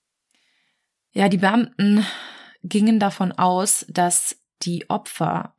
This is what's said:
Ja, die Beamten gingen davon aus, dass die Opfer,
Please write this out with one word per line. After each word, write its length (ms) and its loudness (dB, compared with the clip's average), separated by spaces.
Ja, 160 0
die 100 2
Beamten 680 2
gingen 340 2
davon 360 0
aus, 560 0
dass 520 -2
die 280 -6
Opfer, 680 -4